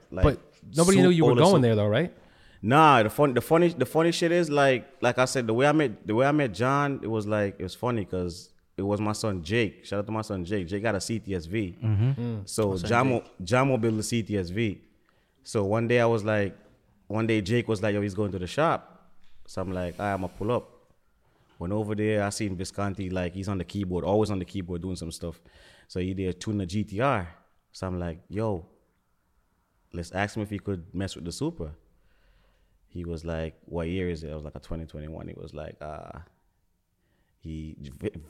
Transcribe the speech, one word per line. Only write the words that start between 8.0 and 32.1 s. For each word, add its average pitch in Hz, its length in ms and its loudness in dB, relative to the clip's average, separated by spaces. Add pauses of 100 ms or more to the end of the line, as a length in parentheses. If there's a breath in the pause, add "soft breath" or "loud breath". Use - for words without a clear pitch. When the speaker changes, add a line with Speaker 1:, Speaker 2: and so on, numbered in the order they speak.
Speaker 1:
'cause 87 440 -6 (280)
it 95 40 -4
was 101 180 0
my 107 140 0
son 101 300 -2
Jake. 104 420 0
Shout 98 140 -4
out 101 60 -4
to 104 60 -8
my 110 100 -4
son 98 240 -6
Jake. 95 220 -4
Jake 101 160 -4
got 110 120 0
a 92 60 -2
C 113 180 -4
T 98 160 -8
S 85 100 -4
V. 92 360 -4
Speaker 3:
Mm-hmm. 107 300 2 (100)
Speaker 2:
Mm. 113 280 -6
Speaker 1:
So 104 220 0
Speaker 4:
My 95 60 -2
son 87 120 -4
Speaker 1:
Jamo, 123 340 2
Speaker 4:
Jake. - 240 -14
Speaker 1:
Jamo 127 340 2
built 110 160 2
the 107 60 -2
C 117 200 -2
T 104 140 -2
S 90 120 -2
V. 104 320 -2 (640)
So 107 220 -2
one 113 220 0
day 120 120 4
I 117 60 4
was 117 180 2
like, 104 340 0 (500)
one 110 200 -2
day 110 140 4
Jake 110 260 0
was 107 140 0
like, 104 120 0
"Yo, 104 80 0
he's 101 140 -2
going 104 160 -2
to 92 80 -6
the 87 80 -6
shop." - 640 -2 (360)
So - 160 -10
I'm 92 100 -4
like, 90 280 -4
"All 104 60 -2
right, 101 80 0
I'ma 92 140 -4
pull 104 240 -4
up." - 200 -2 (880)
Went 85 120 -6
over 107 240 -2
there. 107 280 0
I 101 80 0
seen 101 260 -4
Visconti, 95 520 -6
like, 90 240 -4
he's 95 140 -6
on 101 120 -2
the 90 40 -4
keyboard, 90 400 -4
always 101 260 2
on 98 100 -2
the 90 60 -6
keyboard 90 360 -8
doing 92 160 -6
some 85 140 -10
stuff. 85 280 -10 (480 soft breath)
So - 140 -8
he 92 120 -2
there 92 200 -2
tuning 107 260 -4
the 98 60 -2
G 101 180 -2
T 95 160 -8
R. 117 280 0 (440)
So - 160 -8
I'm 90 120 -4
like, 85 280 -6
"Yo, 98 380 -4 (1300)
let's 85 180 -8
ask 101 240 -4
him 107 80 -4
if 101 60 -8
he 101 100 -6
could 92 340 -8
mess 92 220 -6
with - 100 -14
the 85 60 -8
Supra." 131 400 -6 (1160)